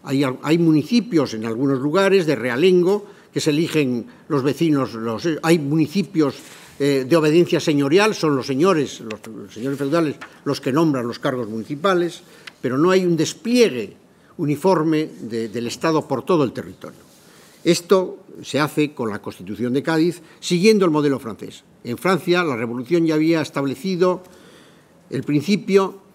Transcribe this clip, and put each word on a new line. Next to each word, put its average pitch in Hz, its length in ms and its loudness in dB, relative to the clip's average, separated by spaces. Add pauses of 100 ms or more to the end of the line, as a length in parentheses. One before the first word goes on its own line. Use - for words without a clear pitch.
Hay 139 200 0
al-, 127 200 -2
hay 151 140 2
municipios 165 760 2
en 110 120 -8
algunos 127 340 0
lugares 185 460 2
de 147 100 2
realengo 175 680 2 (260)
que - 80 -2
se 151 120 0
eligen 143 560 0 (200)
los 143 160 0
vecinos, 139 500 0
los, 113 320 -6 (160)
hay 165 180 4
municipios, 151 760 0 (440)
eh, 139 280 2
de 151 80 4
obediencia 156 460 4
señorial, 160 520 2
son 151 220 0
los 120 100 -2
señores, 143 540 0
los, 107 340 -12
los 107 200 -16
señores 135 240 -6
feudales 143 400 -2 (260)
los 139 160 -4
que 135 140 -4
nombran 143 340 0
los 117 120 -8
cargos 127 280 -4
municipales, 160 760 -4 (360)
pero 127 180 -4
no 170 140 4
hay 190 140 2
un 170 100 2
despliegue 160 800 0 (420)
uniforme 156 720 0 (120)
de, 113 260 -6
del 117 200 -6
Estado 160 380 -2
por 123 180 -4
todo 165 200 2
el 120 80 0
territorio. - 480 -14 (640)
Esto 180 640 0 (160)
se - 180 -4
hace 147 320 0
con 117 200 -6
la 104 100 -8
Constitución 104 500 -8
de 135 120 0
Cádiz, 160 380 0 (180)
siguiendo 190 440 2
el 180 60 2
modelo 147 300 0
francés. 107 440 -14 (200)
En 120 160 -8
Francia, 175 440 0
la 147 120 -2
Revolución 123 500 -2
ya 160 80 0
había 160 280 2
establecido 175 800 -2 (880)
el 127 100 -4
principio 185 800 0 (140)